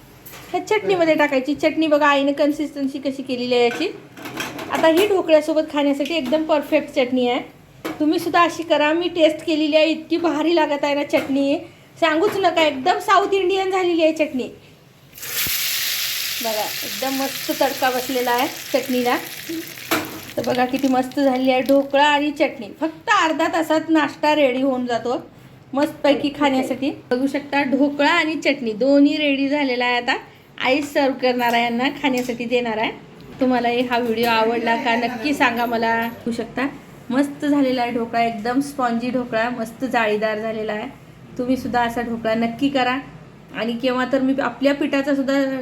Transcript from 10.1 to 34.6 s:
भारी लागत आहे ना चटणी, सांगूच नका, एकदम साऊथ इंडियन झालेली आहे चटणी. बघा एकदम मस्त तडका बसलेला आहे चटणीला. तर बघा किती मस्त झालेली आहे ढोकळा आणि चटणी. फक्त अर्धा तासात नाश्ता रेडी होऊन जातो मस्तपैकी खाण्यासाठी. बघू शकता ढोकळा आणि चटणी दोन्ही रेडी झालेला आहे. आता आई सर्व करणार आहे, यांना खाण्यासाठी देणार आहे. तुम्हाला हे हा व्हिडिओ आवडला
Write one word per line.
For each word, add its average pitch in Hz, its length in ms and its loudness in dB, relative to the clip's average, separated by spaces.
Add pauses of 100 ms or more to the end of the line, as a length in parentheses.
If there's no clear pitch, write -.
भारी 320 360 0
लागत 294 300 2
आहे 285 100 0
ना 285 100 0
चटणी, 277 540 0 (420)
सांगूच 330 360 2
नका, 349 260 2
एकदम 302 380 2
साऊथ 392 340 4
इंडियन 381 360 2
झालेली 359 320 2
आहे 311 120 6
चटणी. 277 340 -2 (2000)
बघा 214 200 -2 (200)
एकदम 269 380 -4
मस्त - 300 -4
तडका 277 380 0
बसलेला 254 400 -2
आहे 240 180 2 (240)
चटणीला. 247 440 0 (1200)
तर - 100 -2
बघा 247 200 0
किती 269 220 0
मस्त 262 320 0
झालेली 262 300 2
आहे 254 120 2
ढोकळा 277 440 4
आणि 294 260 2
चटणी. 254 360 -2 (120)
फक्त 320 320 -4
अर्धा 330 400 2
तासात 320 380 0
नाश्ता 302 440 2
रेडी 262 280 2
होऊन 262 240 0
जातो 240 360 -2 (500)
मस्तपैकी 285 680 0
खाण्यासाठी. 269 520 0 (200)
बघू 254 180 2
शकता 277 360 -2
ढोकळा 285 460 2
आणि 330 260 2
चटणी 269 380 -2
दोन्ही 285 440 4
रेडी 277 300 0
झालेला 262 360 0
आहे. 247 120 2
आता 247 200 0 (420)
आई 277 260 2
सर्व 285 280 2 (100)
करणार 247 300 0
आहे, 233 100 4
यांना 240 260 0 (140)
खाण्यासाठी 247 440 -2
देणार 233 320 0
आहे. 254 260 -4 (360)
तुम्हाला 247 280 2
हे 240 140 0
हा 247 160 -2
व्हिडिओ 233 300 0
आवडला 233 480 2